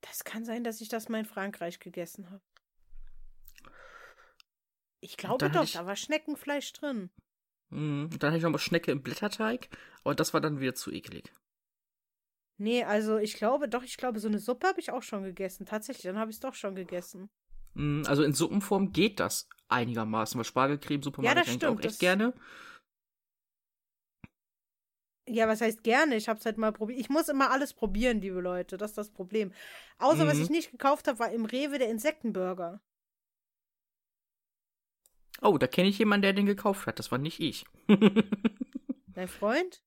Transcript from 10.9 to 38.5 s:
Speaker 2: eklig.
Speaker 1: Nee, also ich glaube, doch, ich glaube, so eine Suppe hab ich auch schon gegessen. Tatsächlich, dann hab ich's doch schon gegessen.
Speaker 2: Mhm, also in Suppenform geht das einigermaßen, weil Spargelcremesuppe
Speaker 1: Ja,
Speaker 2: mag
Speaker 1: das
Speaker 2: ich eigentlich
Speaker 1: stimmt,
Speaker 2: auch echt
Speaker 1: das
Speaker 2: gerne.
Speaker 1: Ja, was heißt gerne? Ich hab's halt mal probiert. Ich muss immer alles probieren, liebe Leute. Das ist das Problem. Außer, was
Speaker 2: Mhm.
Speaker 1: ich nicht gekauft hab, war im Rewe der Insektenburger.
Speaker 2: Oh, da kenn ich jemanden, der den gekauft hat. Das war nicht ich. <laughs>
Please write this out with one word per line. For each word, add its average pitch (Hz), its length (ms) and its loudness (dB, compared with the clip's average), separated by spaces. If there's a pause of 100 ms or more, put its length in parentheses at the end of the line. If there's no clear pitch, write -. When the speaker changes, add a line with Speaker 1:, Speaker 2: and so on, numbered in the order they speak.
Speaker 2:
eklig. - 400 -12 (1300)
Speaker 1:
Nee, 226 260 0
also 214 320 2
ich 214 180 -2
glaube, 269 340 0
doch, 247 140 -2
ich 254 140 -12
glaube, 233 240 -4
so 214 80 -2
eine 208 100 2
Suppe 247 300 -2
hab 370 100 0
ich - 140 -8
auch 247 100 -4
schon 196 220 -6
gegessen. 190 420 -8
Tatsächlich, 214 380 -8
dann 208 140 -4
hab 220 100 -2
ich's 220 120 -12
doch 262 140 -8
schon 196 220 -6
gegessen. 180 520 -10 (460)
Speaker 2:
Mhm, 147 320 -2
also 143 160 4
in 147 120 4
Suppenform 196 580 2
geht 208 280 4
das - 280 -2 (200)
einigermaßen, 113 680 0
weil 113 60 -2
Spargelcremesuppe 139 760 0
Speaker 1:
Ja, 240 80 4
Speaker 2:
mag 302 80 6
Speaker 1:
das 339 80 4
Speaker 2:
ich - 80 -2
eigentlich 254 80 -4
Speaker 1:
stimmt, 294 180 4
Speaker 2:
auch - 20 -6
echt 220 120 -2
Speaker 1:
das - 40 -12
Speaker 2:
gerne. 202 360 4 (3000)
Speaker 1:
Ja, 226 220 2
was 220 140 2
heißt 220 200 0
gerne? 254 340 4
Ich 220 120 -2
hab's 220 160 -2
halt 220 140 -2
mal 220 140 2
probiert. 220 280 -6
Ich - 80 -6
muss 311 220 4
immer 269 200 4
alles 269 220 2
probieren, 220 480 2
liebe 185 200 -4
Leute. 180 360 -4
Das 208 140 -4
ist 214 80 -10
das 208 120 -8
Problem. 196 420 -4 (460)
Außer, 254 280 6
was 147 100 6
Speaker 2:
Mhm. 147 60 4
Speaker 1:
ich 170 80 0
nicht 320 200 0
gekauft 277 380 2
hab, 240 100 0
war 233 140 0
im 226 140 0
Rewe 277 320 -2
der 247 100 2
Insektenburger. 190 960 -2 (2500)
Speaker 2:
Oh, 196 180 8
da - 80 4
kenn 180 200 4
ich 196 120 2
jemanden, 208 240 6
der 196 120 6
den 202 120 4
gekauft 202 400 0
hat. 113 120 -4
Das - 120 -8
war 123 80 0
nicht 147 220 -4
ich. 143 240 -2 (240)
<laughs> 214 800 6 (400)